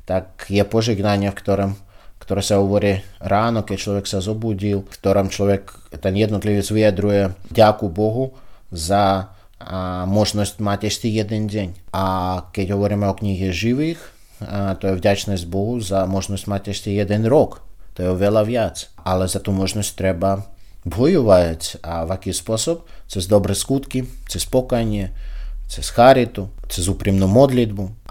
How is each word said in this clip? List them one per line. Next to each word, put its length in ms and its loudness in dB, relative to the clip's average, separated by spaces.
tak 480 -4
je 160 4
požegnanie, 640 2
v 80 -10
ktorom, 320 0
ktoré 160 -2
sa 160 4
hovorí 400 2
ráno, 400 2
keď 140 -6
človek 320 -2
sa 100 -2
zobudil, 640 -2
v 60 -20
ktorom 320 2
človek, 400 0
ten 160 -2
jednotlivec 560 0
vyjadruje 640 2
ďaku 400 4
Bohu 480 -2
za, 640 0
a, 480 -6
možnosť 560 0
mať 200 0
ešte 160 -4
jeden 400 -2
deň. 200 -4
A 80 0
keď 240 -2
hovoríme 320 0
o 80 0
knihe 320 -2
živých, 540 -2
a, 320 -4
to 160 -2
je 80 0
vďačnosť 480 0
Bohu 320 -2
za 240 0
možnosť 480 -4
mať 100 -4
ešte 160 -6
jeden 320 0
rok. 400 2
To 80 -4
je 80 2
oveľa 320 4
viac. 560 -2
Ale 240 0
za 160 -4
tú 160 -2
možnosť 400 -2
treba 480 0
bojovať. 960 2
A 240 -6
v 80 -4
aký 240 -6
spôsob? 480 -4
Cez 160 -6
dobré 320 4
skutky, 480 -2
cez 160 -4
pokanie, 720 0
cez 240 -8
charitu, 640 4
cez 240 -2
úprimnú 320 2
modlitbu. 880 2